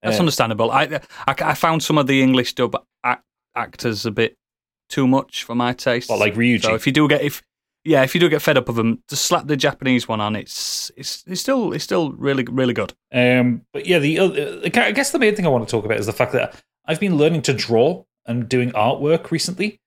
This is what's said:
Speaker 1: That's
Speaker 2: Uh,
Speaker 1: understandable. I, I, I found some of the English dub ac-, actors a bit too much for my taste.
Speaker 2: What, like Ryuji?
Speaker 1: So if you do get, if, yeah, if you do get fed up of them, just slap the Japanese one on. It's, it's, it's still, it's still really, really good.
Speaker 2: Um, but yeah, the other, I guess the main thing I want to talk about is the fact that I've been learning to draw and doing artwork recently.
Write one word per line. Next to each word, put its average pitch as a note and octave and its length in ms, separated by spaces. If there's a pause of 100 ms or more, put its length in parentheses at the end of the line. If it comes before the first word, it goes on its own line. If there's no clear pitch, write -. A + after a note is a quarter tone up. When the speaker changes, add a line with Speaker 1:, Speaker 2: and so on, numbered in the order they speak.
Speaker 1:
That's A2 160
Speaker 2:
Uh, - 20
Speaker 1:
understandable. A#2 500
I, C#3 300 (280)
I, C3+ 120
I D3+ 140
found D#3+ 280
some D3+ 160
of C#3 100
the C3+ 140
English C3 340
dub B2 200 (300)
ac-, B2 160 (340)
actors A2+ 500
a A2+ 60
bit A2+ 240 (540)
too C3+ 180
much - 380
for A#2 100
my B2 160
taste. B2 380
Speaker 2:
What, G#2+ 100
like G#2+ 160
Ryuji? A#2 280
Speaker 1:
So A2 120
if A2 100
you C#3 60
do D3+ 160
get, C#3+ 140
if, C#3+ 200 (440)
yeah, D3+ 180
if C3 120
you E3+ 60
do E3+ 80
get D3+ 120
fed D#3 160
up - 120
of A#2 60
them, A2+ 340
just - 160
slap E3+ 220
the D3 100
Japanese C3 500
one G#2+ 140
on. G#2+ 160
It's, - 580
it's, - 320
it's F3+ 140
still, B3+ 320
it's - 100
still - 300
really, C3+ 300
really B2 300
good. A2 200 (200)
Speaker 2:
Um, B2 600
but C#3+ 120
yeah, F3 140
the D#3 200
other, D3 440
I G#3+ 280
guess C4+ 200
the E4+ 80
main G#3+ 160
thing F#3+ 100
I D#3+ 40
want A#2+ 180
to - 40
talk A2 120
about G#2+ 160
is G#2 60
the A2 80
fact - 180
that - 300 (240)
I've E3 160
been F#3 160
learning D#3 260
to C#3 100
draw A#2+ 500 (220)
and A#2 220
doing B2 240
artwork C#3+ 600
recently. F#3 560